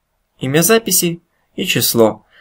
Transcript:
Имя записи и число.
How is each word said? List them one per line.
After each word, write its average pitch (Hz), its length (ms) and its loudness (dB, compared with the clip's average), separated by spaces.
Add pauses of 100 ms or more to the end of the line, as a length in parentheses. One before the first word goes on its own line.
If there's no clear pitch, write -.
(400)
Имя 135 220 0
записи 175 600 0 (340)
и 202 100 -6
число. 117 600 0 (160)